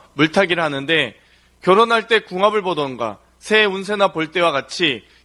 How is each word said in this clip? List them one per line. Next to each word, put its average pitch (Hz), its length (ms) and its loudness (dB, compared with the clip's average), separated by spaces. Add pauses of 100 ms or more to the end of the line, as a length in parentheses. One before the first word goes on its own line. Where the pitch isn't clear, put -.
(160)
물타기를 170 460 0
하는데 143 540 -2 (460)
결혼할 226 480 2
때 220 100 4
궁합을 208 440 0
보던가 131 540 -4 (220)
새 214 240 2
운세나 196 460 0
볼 156 240 -6
때와 170 180 2
같이 139 540 -4 (200)